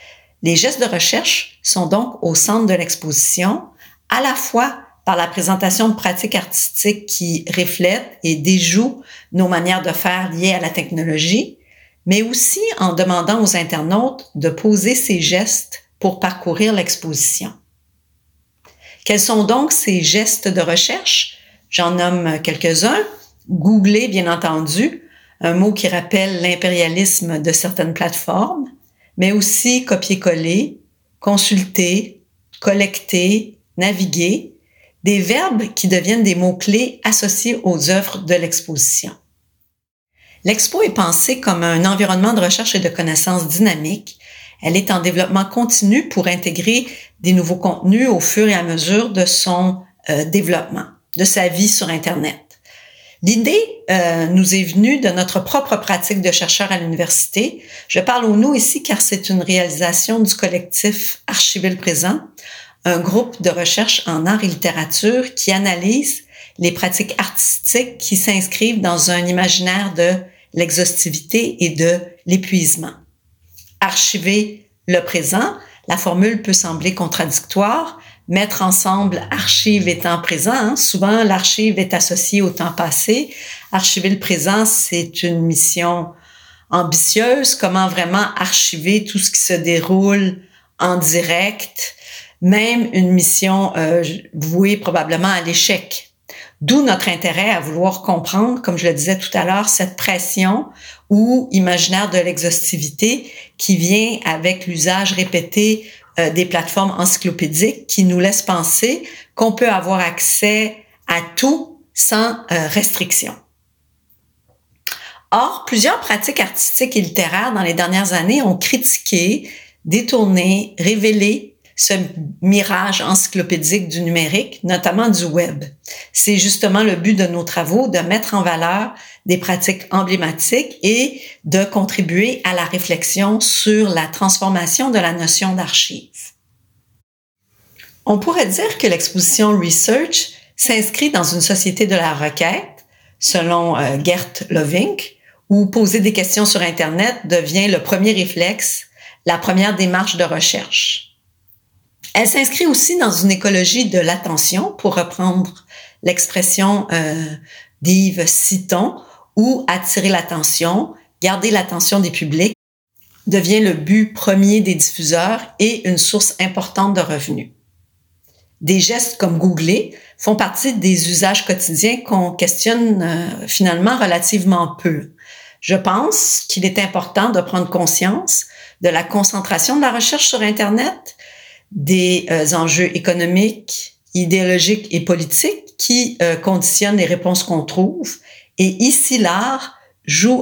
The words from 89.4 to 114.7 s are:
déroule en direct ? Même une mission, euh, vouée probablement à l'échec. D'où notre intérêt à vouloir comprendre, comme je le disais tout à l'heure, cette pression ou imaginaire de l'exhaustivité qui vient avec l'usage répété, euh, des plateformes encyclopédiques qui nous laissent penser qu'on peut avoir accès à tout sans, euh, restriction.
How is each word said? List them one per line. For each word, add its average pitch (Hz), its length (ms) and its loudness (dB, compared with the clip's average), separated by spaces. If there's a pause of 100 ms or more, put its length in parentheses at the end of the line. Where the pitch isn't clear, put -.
déroule 185 880 0 (340)
en 180 200 0
direct ? 170 1000 -2 (460)
Même 214 520 2
une 185 180 4
mission, 190 640 2
euh, 165 260 2 (320)
vouée 175 420 2
probablement 170 500 0
à 185 140 0
l'échec. 170 720 -2 (500)
D'où 254 220 4
notre 196 260 0
intérêt 175 400 -2
à 180 120 0
vouloir 170 420 -2
comprendre, 202 580 0
comme 175 160 -2
je 165 100 -4
le 165 60 4
disais 180 240 0
tout - 180 -8
à 180 80 0
l'heure, 196 260 0
cette 185 260 -2
pression 190 720 0 (420)
ou 240 420 4
imaginaire 180 600 2
de 185 80 2
l'exhaustivité 170 1120 -2 (260)
qui - 180 2
vient 208 480 2
avec 165 440 -2
l'usage 185 460 0
répété, 208 760 0 (280)
euh, 165 140 2
des 180 140 0
plateformes 180 520 -2
encyclopédiques 175 920 0
qui - 160 0
nous 180 160 4
laissent 196 220 2
penser 220 640 0 (320)
qu'on 226 180 2
peut 233 160 0
avoir 185 300 0
accès 208 760 0 (320)
à 170 140 0 (140)
tout - 460 -2 (120)
sans, 226 380 2 (200)
euh, 160 160 -2
restriction. - 680 -2 (2000)